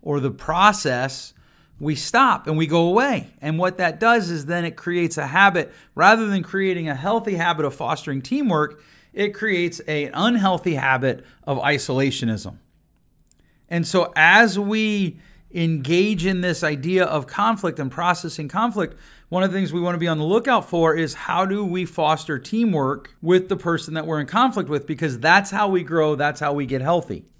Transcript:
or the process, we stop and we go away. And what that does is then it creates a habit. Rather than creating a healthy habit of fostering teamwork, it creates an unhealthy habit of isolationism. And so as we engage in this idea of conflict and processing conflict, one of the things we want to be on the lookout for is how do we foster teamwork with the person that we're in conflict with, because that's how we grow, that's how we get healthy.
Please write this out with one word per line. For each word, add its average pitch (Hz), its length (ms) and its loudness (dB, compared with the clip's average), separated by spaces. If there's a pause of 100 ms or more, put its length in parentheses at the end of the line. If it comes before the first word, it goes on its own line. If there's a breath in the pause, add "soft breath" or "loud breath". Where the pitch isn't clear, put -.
or 143 180 -4
the 131 100 -2
process, 147 1040 0 (460 soft breath)
we 147 160 -4
stop 233 520 2
and 156 100 0
we 160 100 2
go 170 200 4
away. 233 420 0 (100)
And 156 180 -4
what 185 200 -2
that 170 200 0
does 220 320 2
is 151 160 -6
then 170 200 -2
it 160 100 -8
creates 175 420 -2
a 143 100 -4
habit. 180 440 2 (220 loud breath)
Rather 214 340 4
than 196 160 -2
creating 185 460 -2
a 139 60 -4
healthy 208 400 -2
habit 165 280 0
of 139 100 -2
fostering 139 480 -6
teamwork, 170 640 -2 (300 soft breath)
it 208 160 -2
creates 175 520 -2
an 147 320 -4
unhealthy 190 640 0
habit 131 480 0 (220 loud breath)
of 139 140 -2
isolationism. 131 1000 -2 (1120)
And 170 180 -2
so 175 300 2
as 190 420 6
we 208 640 -2 (320 loud breath)
engage 170 720 0
in 190 160 0
this 175 240 -2
idea 160 400 0
of 147 200 -2
conflict 202 540 -2
and 135 100 -6
processing 170 600 -4
conflict, 202 480 -2 (320 soft breath)
one 180 120 -2
of 190 100 2
the 190 60 -2
things 185 140 -2
we 175 80 -2
want 175 160 -2
to 160 40 -4
be 170 80 0
on 160 100 0
the 151 80 -2
lookout 226 440 0
for 165 240 2
is 160 200 -2
how 180 320 -2
do 202 200 -2
we 180 200 -4
foster 156 520 -2
teamwork 156 840 -2
with 185 260 2
the 190 80 -2
person 160 380 -4
that 156 120 -6
we're 156 140 -2
in 135 80 -4
conflict 214 420 0
with, 147 160 -4
because 147 340 -4
that's 185 320 4
how 208 160 0
we 185 140 0
grow, 156 340 0
that's 147 260 -2
how 147 120 -2
we 143 120 -4
get 127 160 -4
healthy. 151 440 -2 (140)